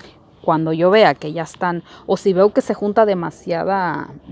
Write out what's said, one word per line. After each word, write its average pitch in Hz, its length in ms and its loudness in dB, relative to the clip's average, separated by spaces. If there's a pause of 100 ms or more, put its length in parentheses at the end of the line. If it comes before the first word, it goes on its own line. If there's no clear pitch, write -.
(420)
Cuando 160 300 0
yo 165 180 2
vea 190 240 6
que 156 200 -10
ya 165 100 -6
están, 175 400 -6 (220)
o 190 100 -2
si 196 160 0
veo 196 220 4
que 254 80 2
se 220 120 -2
junta 208 320 2
demasiada 170 1040 -4 (240)